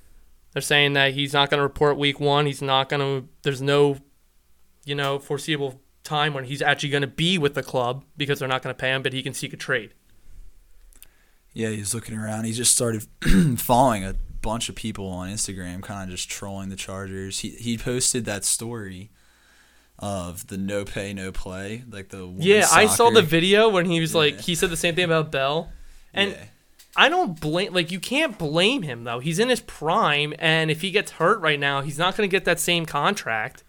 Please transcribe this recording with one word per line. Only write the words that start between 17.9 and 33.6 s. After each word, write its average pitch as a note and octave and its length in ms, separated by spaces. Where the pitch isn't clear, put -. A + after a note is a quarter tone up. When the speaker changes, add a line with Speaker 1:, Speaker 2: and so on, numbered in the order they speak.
Speaker 2:
that G2+ 200
story G#2+ 680
of F#2 500
the G2+ 80
no G2+ 280
pay, G2+ 280
no F#2+ 180
play, G2 580
like, G2+ 200
the F#2+ 180
women's F#2 200
Speaker 1:
Yeah, G3+ 260
I F#3 140
saw A#3 240
the A3+ 60
Speaker 2:
soccer. G3 100
Speaker 1:
video F#3+ 420
when F#3 180
he E3+ 140
was D#3+ 140
like, D3+ 220
Speaker 2:
Yeah. - 40
Speaker 1:
he F3 140
said F3 160
the D#3+ 60
same E3+ 200
thing F3+ 80
about D#3+ 260
Bell. D3 400
And G3 200
Speaker 2:
Yeah. - 120
Speaker 1:
I G#3 120
don't D4 320
blame, E3 320
like, F3 200
you F#3+ 80
can't C#4 360
blame F3+ 460
him, A#2+ 220
though. A#2+ 160
He's D#3+ 180
in A#3 100
his B3 120
prime, D3+ 760
and D#3+ 320
if D3+ 100
he F#3 100
gets F#3+ 220
hurt F#3+ 280
right D3+ 200
now, C#3 220
he's C#3 160
not F3+ 180
gonna G#3 120
get F#3 180
that F3 120
same E3+ 260
contract. C#3+ 840